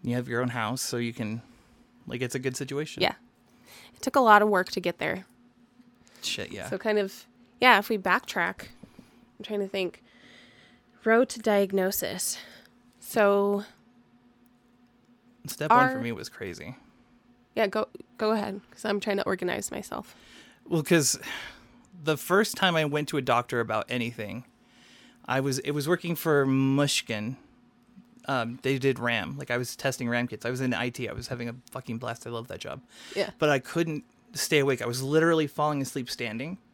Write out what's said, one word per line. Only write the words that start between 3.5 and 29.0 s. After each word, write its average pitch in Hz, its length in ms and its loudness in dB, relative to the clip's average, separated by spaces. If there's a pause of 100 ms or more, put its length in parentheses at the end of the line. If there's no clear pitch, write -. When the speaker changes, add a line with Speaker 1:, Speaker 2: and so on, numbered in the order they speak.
Speaker 2:
It - 80 -14
took - 120 -2
a 277 60 6
lot 214 220 10
of 214 80 4
work 180 220 2
to 190 80 -4
get 175 180 -4
there. 185 260 -4 (960)
Speaker 1:
Shit, - 320 -8
yeah. - 160 -10
Speaker 2:
So 202 80 -4
kind 214 220 0
of, 196 260 -4 (380)
yeah, 240 160 10
if 208 100 -2
we 226 80 2
backtrack, 185 680 -2 (720)
I'm 208 40 -16
trying 208 180 -6
to 196 80 -4
think. 185 340 -4 (1000)
Road 226 280 6
to 233 100 -10
diagnosis. 196 960 0 (640)
So 202 640 2 (1800)
Speaker 1:
Step 151 240 -6
one 254 200 2
for 262 60 -6
Speaker 2:
our 262 60 -6
Speaker 1:
me 117 100 -4
was - 160 -10
crazy. 78 480 -12 (800)
Speaker 2:
Yeah, 220 100 2
go, 214 220 -2 (300)
go 220 140 2
ahead, 208 280 -2 (100)
'cause - 140 -16
I'm 202 160 0
trying 196 160 -2
to 196 80 -2
organize 180 460 -2
myself. - 440 -10 (540)
Speaker 1:
Well, 160 140 0
'cause 156 360 4 (840)
the 156 120 0
first 196 400 2
time 180 200 2
I 156 80 4
went 147 240 -2
to 156 80 -2
a 135 60 0
doctor 120 380 2
about 110 280 -2
anything, 117 560 -6 (840)
I 131 140 0
was, 135 200 0
it 147 120 -4
was 143 160 -2
working 170 280 0
for 143 300 4
Mushkin. 135 920 2 (880)
Um, 123 360 -2
they 135 160 2
did 131 200 2
ram. 117 380 -2